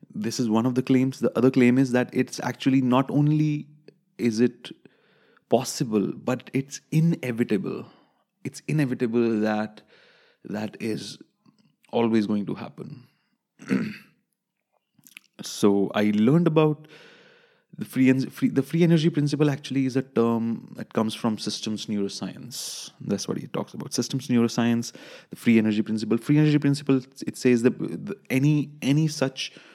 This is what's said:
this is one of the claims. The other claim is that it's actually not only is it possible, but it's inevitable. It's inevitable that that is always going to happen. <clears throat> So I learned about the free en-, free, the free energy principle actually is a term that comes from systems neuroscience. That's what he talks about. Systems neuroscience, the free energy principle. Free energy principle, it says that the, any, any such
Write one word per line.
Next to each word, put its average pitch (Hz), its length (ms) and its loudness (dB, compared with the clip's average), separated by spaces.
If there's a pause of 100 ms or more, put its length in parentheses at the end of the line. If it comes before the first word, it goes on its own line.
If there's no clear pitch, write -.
(140)
this 110 260 -6
is 120 100 0
one 113 160 2
of 127 100 0
the 127 80 0
claims. 131 360 2
The - 180 0
other 123 140 6
claim 123 260 4
is 131 160 2
that 123 200 0
it's - 280 -4
actually 131 400 0
not 127 280 2
only 147 580 2 (500)
is 110 220 0
it 120 320 0 (760)
possible, 117 640 0
but - 400 -6
it's - 280 -6 (100)
inevitable. 120 960 0 (580)
It's - 240 -12
inevitable 120 720 0
that 107 420 -2 (640)
that 104 340 -8
is 104 380 -8 (760)
always 113 360 2
going 104 200 -2
to - 80 -6
happen. - 520 -16 (600)
<clears throat> - 260 -2 (1500)
So 101 540 0
I 107 200 2
learned 139 320 4
about 156 400 2 (880)
the - 100 -8
free 131 240 2
en-, 131 200 2
free, - 200 -2
the 135 120 0
free 165 220 0
energy 165 260 4
principle 147 400 0
actually 131 360 -2
is 123 100 -2
a 131 80 0
term 117 720 -2
that - 180 -12
comes 110 220 0
from 113 220 -2
systems 107 500 -8
neuroscience. - 1040 -8 (100)
That's - 260 -6
what - 100 -6
he - 100 -12
talks - 260 -8
about. - 200 -12
Systems 127 340 -4
neuroscience, 117 680 0 (380)
the - 40 -18
free 113 220 4
energy 107 240 2
principle. 107 360 -2
Free 147 200 2
energy 151 220 4
principle, 139 420 0 (240)
it - 100 -8
says 123 280 4
that 123 160 2
the, - 360 -8 (140)
any, 147 400 2 (120)
any 147 260 2
such - 440 -4 (240)